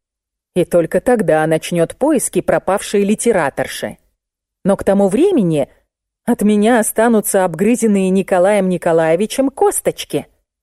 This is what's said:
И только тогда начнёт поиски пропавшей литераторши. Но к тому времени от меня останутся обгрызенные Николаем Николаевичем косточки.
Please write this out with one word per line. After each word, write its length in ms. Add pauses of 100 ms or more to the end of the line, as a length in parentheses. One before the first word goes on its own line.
(560)
И 100
только 340
тогда 460
начнёт 500
поиски 460
пропавшей 600
литераторши. 960 (680)
Но 120
к 60
тому 260
времени 600 (560)
от 160
меня 380
останутся 640
обгрызенные 640
Николаем 580
Николаевичем 840
косточки. 760 (380)